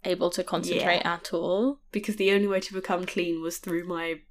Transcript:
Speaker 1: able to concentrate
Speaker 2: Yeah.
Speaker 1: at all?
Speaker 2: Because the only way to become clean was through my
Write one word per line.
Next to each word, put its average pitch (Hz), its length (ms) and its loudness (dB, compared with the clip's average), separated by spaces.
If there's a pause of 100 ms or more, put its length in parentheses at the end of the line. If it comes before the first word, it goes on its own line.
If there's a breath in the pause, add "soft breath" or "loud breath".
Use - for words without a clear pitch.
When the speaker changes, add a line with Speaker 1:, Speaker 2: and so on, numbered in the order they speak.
Speaker 1:
able 175 280 2
to 185 120 -2
concentrate 175 580 2
Speaker 2:
Yeah. 170 120 0
Speaker 1:
at - 220 -8
all? 190 460 0 (100)
Speaker 2:
Because 208 240 -2
the 196 160 4
only 202 160 6
way 190 140 2
to 190 120 -10
become 185 320 -2
clean 170 380 -2
was 170 160 -4
through 170 260 -4
my 165 460 -4